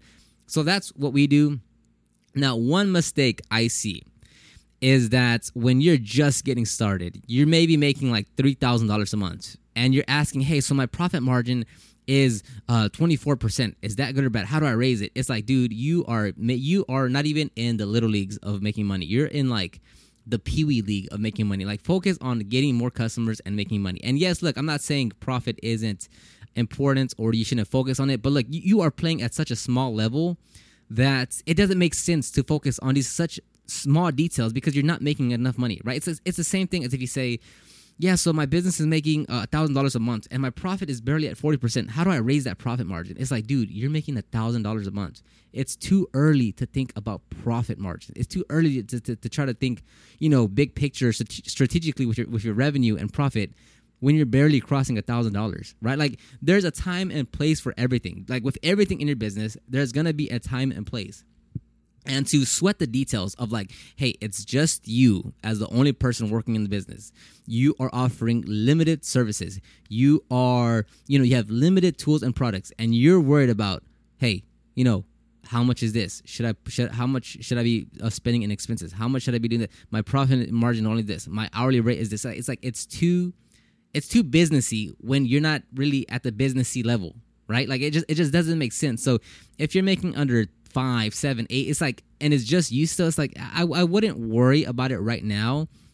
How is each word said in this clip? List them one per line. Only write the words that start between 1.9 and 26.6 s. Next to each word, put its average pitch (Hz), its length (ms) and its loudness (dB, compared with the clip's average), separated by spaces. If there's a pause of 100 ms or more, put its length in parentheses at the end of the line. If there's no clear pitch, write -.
Now, 135 220 0
one 165 360 2
mistake 147 480 2 (100)
I 117 180 2
see 104 340 -4 (800)
is 131 300 6
that 120 440 2
when 127 260 4
you're 165 160 6
just 127 480 0
getting 123 220 0
started, 95 640 -2
you're 127 180 4
maybe 165 300 6
making, 139 340 2
like, 104 160 0 (100)
three 135 180 4
thousand 120 340 2
dollars 104 260 0
a - 20 -2
month, 92 400 -6 (200)
and 127 180 4
you're 131 140 2
asking, 143 340 0
"Hey, 143 180 2
so 139 140 0
my 135 120 2
profit 175 360 -2
margin 123 420 0 (420)
is, 131 360 2 (280)
uh, 110 180 4
twenty-four 147 480 0
percent. 113 460 -2
Is 104 140 -6
that 131 180 -4
good 139 100 2
or 131 60 2
bad? 107 160 -2
How 135 120 -2
do 147 60 2
I 143 60 2
raise 117 320 0
it?" - 120 -6
It's 131 140 -4
like, 110 160 -4
dude, 123 300 2
you 151 320 0
are 107 320 -2
ma-, 117 160 0
you 147 340 0
are 131 220 0
not 143 160 0
even 151 280 -2
in 117 220 0
the 107 80 -2
little 113 240 2
leagues 101 300 -2
of 101 240 -6
making 107 240 -2
money. 95 180 -4
You're 113 220 0
in, 139 240 -2
like, 98 320 -6 (440)
the 113 120 -2
Pee - 260 0
Wee 139 160 2
League 101 320 -2
of 104 80 -6
making 110 280 -2
money. 98 180 -2
Like, 104 160 -6
focus 185 400 0
on 123 160 -2
getting 123 360 0
more 120 160 0
customers 113 500 -4
and 101 160 -6
making 101 260 -2
money. 95 200 -4
And 127 160 0
yes, 175 220 0
look, 165 160 -2
I'm 135 80 -2
not 151 160 -2
saying 135 400 -2
profit 123 420 -4
isn't 110 460 -4 (460)
important 135 640 0